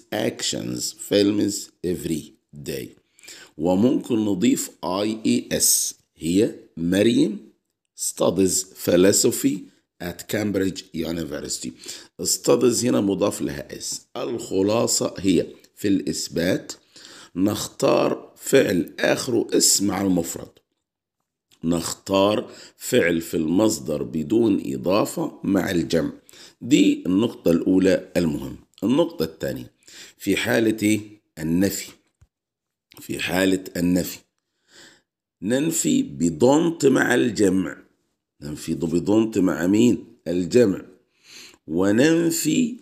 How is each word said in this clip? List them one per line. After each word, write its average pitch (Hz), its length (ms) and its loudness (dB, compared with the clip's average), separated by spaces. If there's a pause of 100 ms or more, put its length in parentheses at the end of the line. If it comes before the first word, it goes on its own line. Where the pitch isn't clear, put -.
(140)
actions 104 800 -6 (160)
films 101 600 2 (160)
every 80 360 -4 (460)
day. 65 180 -8 (720)
وممكن 107 680 2
نضيف 104 460 0 (140)
اي 104 420 -2
اي 120 260 0
اس. - 420 0 (220)
هي 90 380 0 (220)
مريم 117 760 0 (460)
studies - 680 0 (220)
philosophy 104 720 2 (440)
at 87 200 -12 (100)
Cambridge 98 500 -2 (120)
University. 78 760 -8 (520)
studies 123 640 2
هنا 123 160 2
مضاف 98 420 0
لها 71 340 -8
اس. - 300 -12 (100)
الخلاصة 117 1000 -2
هي 85 280 2 (300)
في 104 120 -4
الإثبات 95 840 -2 (640)
نختار - 1000 0
فعل - 640 2
آخره 117 520 0
اس - 300 4
مع 98 180 -2
المفرد. 90 580 -2 (1040)
نختار 95 880 0 (260)
فعل 85 440 0
في - 160 -6
المصدر 80 680 0
بدون 82 640 0
إضافة 85 800 -2
مع 92 260 0
الجمع. 82 420 -2 (480)
دي 147 460 2
النقطة 95 440 0
الأولى 92 680 2
المهمة. 69 420 -4 (260)
النقطة 131 400 0
الثانية، 65 480 -10 (440)
في 95 200 -2
حالة 113 460 0
إيه؟ 107 180 2 (380)
النفي. 85 540 -2 (1080)
في - 180 -10
حالة 92 460 0 (120)
النفي 87 420 0 (1200)
ننفي 139 600 0
بدونت 131 840 2
مع 127 280 4
الجمع. 95 640 2 (640)
ننفي 73 340 -8
بدونت 87 640 0
مع 85 280 0
مين؟ 104 380 4 (240)
الجمع. 92 540 2 (840)
وننفي 151 1160 2